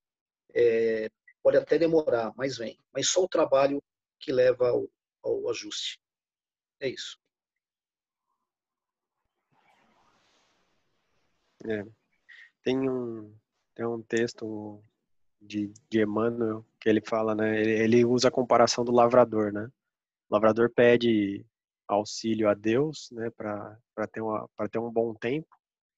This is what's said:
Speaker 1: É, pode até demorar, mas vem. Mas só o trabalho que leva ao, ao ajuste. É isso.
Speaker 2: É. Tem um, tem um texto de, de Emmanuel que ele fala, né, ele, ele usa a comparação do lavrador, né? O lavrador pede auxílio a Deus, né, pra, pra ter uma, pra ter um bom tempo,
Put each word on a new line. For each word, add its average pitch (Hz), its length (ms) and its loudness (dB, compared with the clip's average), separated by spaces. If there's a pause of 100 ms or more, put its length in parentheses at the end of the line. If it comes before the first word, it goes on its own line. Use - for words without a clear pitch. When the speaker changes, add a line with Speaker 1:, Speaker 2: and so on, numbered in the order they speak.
(540)
Speaker 1:
É, 113 560 2 (320)
pode 135 160 4
até 151 220 0
demorar, 151 580 0
mas 131 200 -6
vem. 113 200 -10 (160)
Mas - 160 -2
só 180 140 2
o 180 40 -2
trabalho 143 540 2 (380)
que - 120 -8
leva 127 380 2
ao, 120 180 -2 (360)
ao 117 260 -4
ajuste. - 500 -10 (800)
É 139 100 -6
isso. - 280 -14 (4000)
Speaker 2:
É. 107 180 -6 (800)
Tem 131 260 -2
um, 113 460 -8 (400)
tem 117 100 -8
um 117 160 -6
texto 110 800 -6 (600)
de, 104 300 -6 (180)
de 110 120 0
Emmanuel 110 640 -2 (140)
que - 100 -2
ele 110 160 4
fala, 110 300 -2
né, 110 240 0
ele, 110 120 2
ele 113 340 4
usa 123 240 2
a - 20 -14
comparação 120 520 2
do 120 80 -2
lavrador, 117 600 4
né? 104 140 -8 (640)
O - 60 -6
lavrador 110 380 2
pede 117 720 2 (420)
auxílio 107 600 -2
a 104 40 4
Deus, 113 580 -2
né, 117 200 -8
pra, 107 460 -10 (180)
pra 107 120 -6
ter 113 140 -12
uma, 110 340 -6
pra 107 140 -6
ter 113 100 -4
um 117 120 -6
bom 113 220 -2
tempo, 131 340 -6 (500)